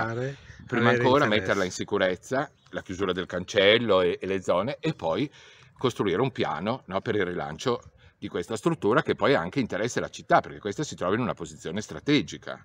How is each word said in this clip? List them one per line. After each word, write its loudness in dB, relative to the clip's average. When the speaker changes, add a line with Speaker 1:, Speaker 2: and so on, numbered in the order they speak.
Speaker 1:
fare, -6
Speaker 2:
prima 2
Speaker 1:
avere 4
Speaker 2:
ancora 6
Speaker 1:
interesse. 2
Speaker 2:
metterla 0
in -2
sicurezza, -2
la -8
chiusura -4
del -2
cancello 4
e, 2
e -6
le -2
zone, 0
e -2
poi -2
costruire 0
un 0
piano, -4
no, -4
per -4
il 0
rilancio -4
di -10
questa -6
struttura 2
che -2
poi 2
ha 2
anche -4
interesse -2
alla -4
città, 2
perché -14
questa -6
si -8
trova 0
in 0
una -2
posizione -8
strategica, -2